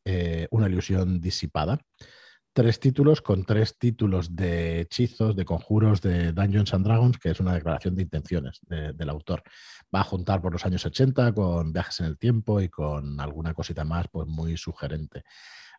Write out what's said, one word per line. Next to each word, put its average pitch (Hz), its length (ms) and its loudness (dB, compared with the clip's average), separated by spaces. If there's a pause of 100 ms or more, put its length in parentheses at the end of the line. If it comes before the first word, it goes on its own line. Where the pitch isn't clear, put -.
eh, 85 460 -2
Una 110 160 4
ilusión 92 520 0
disipada. 85 600 -2 (760)
Tres 117 280 4
títulos 143 400 4
con 95 240 0
tres 110 320 0
títulos 92 580 0
de 85 460 -2
hechizos, 110 560 0
de 92 80 -2
conjuros 107 560 2
de 85 320 2
Dungeons 98 400 2
and 95 120 2
Dragons, 117 320 4
que - 120 -2
es - 100 0
una 92 140 2
declaración 85 420 -2
de 95 60 0
intenciones 78 680 -4
de, 78 240 -6
del 76 180 -8
autor. 76 320 -6 (540)
Va 95 60 2
a - 20 0
juntar 95 380 -2
por 90 100 -2
los 85 140 -6
años 90 200 -2
ochenta 131 480 2
con 87 380 0
Viajes - 300 -6
en 82 60 0
el 76 100 -4
tiempo 110 420 2
y 95 80 2
con 73 540 -6
alguna 78 320 -6
cosita 78 320 -6
más, 85 260 -2
pues, 78 160 -6
muy 80 300 -4
sugerente. 76 680 -10 (560)